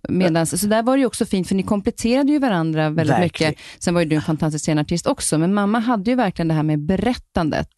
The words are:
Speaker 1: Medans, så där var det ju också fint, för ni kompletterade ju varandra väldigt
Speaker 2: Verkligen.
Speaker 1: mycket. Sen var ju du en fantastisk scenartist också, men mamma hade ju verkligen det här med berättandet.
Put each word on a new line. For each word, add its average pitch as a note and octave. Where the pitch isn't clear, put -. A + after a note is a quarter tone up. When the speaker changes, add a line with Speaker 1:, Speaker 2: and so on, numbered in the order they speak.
Speaker 1:
Medans, E3+
så G#3
där A3
var C4
det -
ju C4+
också A3
fint, F#3+
för G3
ni F#3+
kompletterade A#3
ju D4
varandra D#3+
väldigt D3+
Speaker 2:
Verkligen. D#3+
Speaker 1:
mycket. -
Sen F3+
var E3+
ju D#3+
du D#3
en D3+
fantastisk D#3
scenartist D#3
också, -
men E3+
mamma G#3
hade A3+
ju B3+
verkligen F#3
det D#3+
här D3+
med D3+
berättandet. F#3